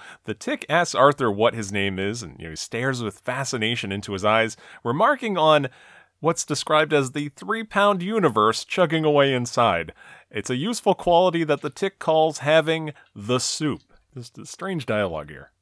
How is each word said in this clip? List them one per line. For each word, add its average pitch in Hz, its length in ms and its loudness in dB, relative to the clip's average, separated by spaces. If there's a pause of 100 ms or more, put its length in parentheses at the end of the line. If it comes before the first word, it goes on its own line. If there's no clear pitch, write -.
(240)
the 110 100 -6
Tick - 360 -6
asks 170 240 2
Arthur 135 360 4
what 104 240 2
his 104 180 -8
name 98 260 -2
is, 104 240 -4
and, 76 160 -16
you 82 60 -16
know, 80 60 -12
he 78 60 -14
stares 123 460 -4
with 104 160 -6
fascination 120 720 -4
into 101 220 -6
his 92 100 -6
eyes, 110 320 2 (260)
remarking 208 540 0
on 156 320 4 (520)
what's 165 240 -2
described 156 500 0
as 139 180 2
the 147 180 -6
three-pound 208 720 -2
universe 139 640 2
chugging 160 400 0
away 143 300 4
inside. 110 580 0 (380)
It's - 200 -6
a 127 60 0
useful 196 380 0
quality 170 500 2
that 147 160 0
the 151 80 -8
Tick - 300 -6
calls 160 400 0
having 156 540 0 (220)
the 113 260 -2
soup. - 420 -4 (320)
There's, 120 160 -16
there's - 180 -18
strange 180 380 -8
dialogue 87 440 -4
here. - 200 -20 (120)